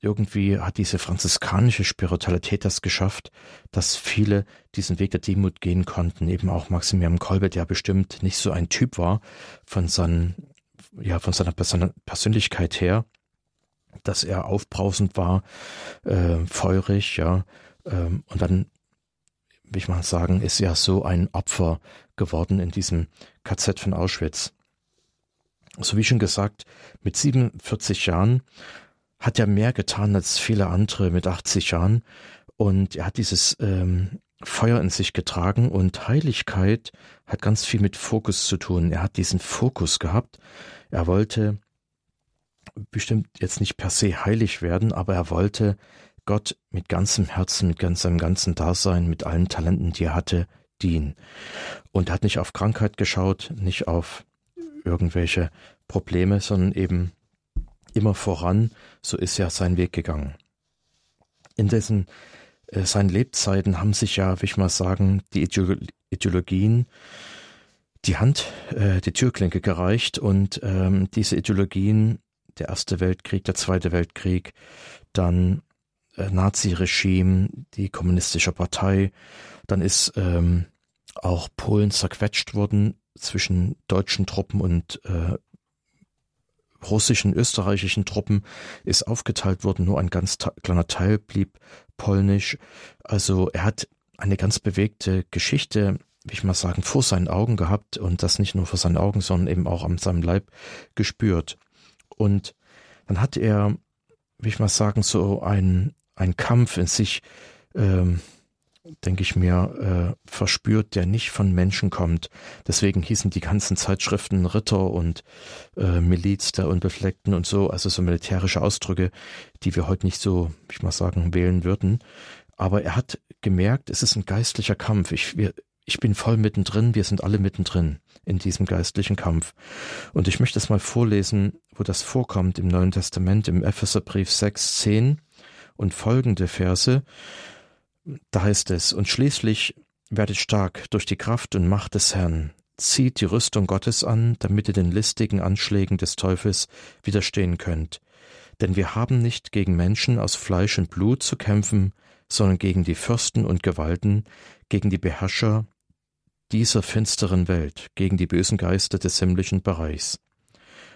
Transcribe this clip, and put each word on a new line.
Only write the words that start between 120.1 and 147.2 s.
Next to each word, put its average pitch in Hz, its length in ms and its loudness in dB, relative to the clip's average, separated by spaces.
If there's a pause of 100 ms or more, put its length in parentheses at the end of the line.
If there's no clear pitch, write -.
so, 90 300 0 (160)
will - 60 -18
ich - 100 -12
mal 87 80 -2
sagen, 87 420 0
wählen 90 300 2
würden. 95 380 0 (560)
Aber 98 260 0
er 82 140 -2
hat - 240 -6 (200)
gemerkt, 98 480 2
es - 140 -4
ist - 140 0
ein 101 100 -4
geistlicher 104 480 0
Kampf. 101 380 0
Ich, - 240 -4
wir, 101 180 0 (300)
ich - 160 -4
bin 104 160 2
voll 113 200 2
mittendrin, 107 600 2
wir 98 80 2
sind - 180 -2
alle 104 160 2
mittendrin 90 640 0 (240)
in 92 160 -2
diesem 92 260 -2
geistlichen 90 480 -2
Kampf. 82 400 -2 (580)
Und - 140 2
ich 95 140 0
möchte 120 180 0
es - 120 -2
mal 104 100 4
vorlesen, 104 800 0 (120)
wo 104 120 -6
das - 180 -4
vorkommt 95 560 0
im 92 80 -2
Neuen 90 240 4
Testament, 95 560 0
im 85 160 2
Epheserbrief 98 640 -2
sechs - 520 -2
zehn 117 400 2 (560)
und 95 180 -2
folgende 110 540 2
Verse. 95 560 2 (1300)
Da 92 100 0
heißt 101 300 0
es: 85 200 0
"Und 98 140 0
schließlich - 680 0 (340)
werdet 104 260 0
stark - 540 -2
durch 104 160 -2
die 101 80 0
Kraft - 400 -4
und 90 140 2
Macht 101 260 0
des - 220 0
Herrn. 80 360 -2 (240)
Zieht - 440 0
die 101 60 2
Rüstung 101 420 0
Gottes 98 340 0
an, 117 380 2
damit 101 260 0
ihr 95 80 0
den 90 160 4
listigen 104 500 0
Anschlägen 95 580 0
des - 180 -4
Teufels 95 500 0 (380)
widerstehen 98 540 0